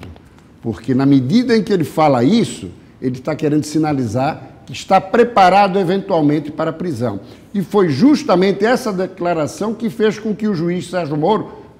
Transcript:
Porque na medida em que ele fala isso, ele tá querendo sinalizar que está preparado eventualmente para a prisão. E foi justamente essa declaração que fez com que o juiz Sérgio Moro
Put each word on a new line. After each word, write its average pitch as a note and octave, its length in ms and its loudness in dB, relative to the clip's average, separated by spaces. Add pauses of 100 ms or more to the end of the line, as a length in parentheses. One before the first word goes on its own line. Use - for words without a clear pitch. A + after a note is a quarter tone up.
(600)
Porque A#2 320 -4
na C3+ 120 2
medida D3 500 2
em A3 80 2
que - 80 -6
ele F3+ 140 0
fala C#3+ 400 2
isso, E3 440 0 (320)
ele B2 200 -6
tá D#3+ 120 -6
querendo D3+ 300 0
sinalizar C#3+ 840 -2 (160)
que - 80 -16
está - 260 0
preparado G3+ 800 4
eventualmente D#3+ 720 0
para D#3+ 200 -4
a - 20 -14
prisão. A#2+ 480 -6 (320)
E G3+ 80 -2
foi F#3+ 260 2
justamente F#3+ 800 2
essa A#3 260 0
declaração F3+ 840 -4
que A3+ 160 -6
fez G#3+ 300 0
com G#3+ 160 -4
que G#3+ 140 -4
o G#3+ 40 -2
juiz F3 360 -4
Sérgio E3 260 -4
Moro F3+ 480 -2 (160)